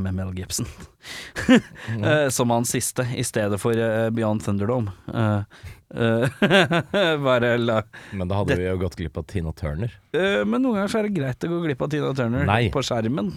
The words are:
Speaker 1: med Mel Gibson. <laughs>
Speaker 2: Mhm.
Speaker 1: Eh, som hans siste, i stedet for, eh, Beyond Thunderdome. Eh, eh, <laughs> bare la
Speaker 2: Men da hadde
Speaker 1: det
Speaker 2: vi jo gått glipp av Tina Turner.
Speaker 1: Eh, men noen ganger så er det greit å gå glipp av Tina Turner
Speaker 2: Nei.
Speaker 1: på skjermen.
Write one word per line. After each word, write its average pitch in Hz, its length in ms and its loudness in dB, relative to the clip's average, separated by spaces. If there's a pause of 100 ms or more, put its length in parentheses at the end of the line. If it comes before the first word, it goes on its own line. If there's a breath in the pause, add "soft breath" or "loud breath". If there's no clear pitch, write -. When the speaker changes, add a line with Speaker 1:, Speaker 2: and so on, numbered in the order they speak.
Speaker 1:
med 92 160 -4
Mel 92 180 -6
Gibson. 95 360 -6
<laughs> - 60 -18 (1120 loud breath)
Speaker 2:
Mhm. 113 140 -2
Speaker 1:
Eh, 151 260 4
som 120 220 2
hans 120 220 2
siste, 127 320 -2 (100)
i 127 80 -2
stedet 104 380 0
for, 117 100 2
eh, 113 400 2
Beyond 107 320 0
Thunderdome. 104 480 0 (140)
Eh, 107 380 0 (520 loud breath)
eh, 160 1200 2
<laughs> 143 60 -2
bare 120 340 4
la 117 220 2 (320 loud breath)
Speaker 2:
Men 92 160 -4
da 98 140 0
hadde 101 100 0
Speaker 1:
det 98 80 2
Speaker 2:
vi 90 80 0
jo 92 100 0
gått 90 220 -2
glipp 85 180 -6
av 82 80 -6
Tina 82 280 -4
Turner. 80 400 -6 (160)
Speaker 1:
Eh, 196 340 0
men 226 180 0
noen 233 200 0
ganger 196 100 -2
så 226 80 0
er 214 80 0
det 208 80 -2
greit 135 320 -2
å 170 60 -2
gå 170 100 -2
glipp 143 180 -2
av 143 80 -2
Tina 139 240 -2
Turner 127 320 0
Speaker 2:
Nei. 113 240 4
Speaker 1:
på 135 140 -2
skjermen. 127 540 -2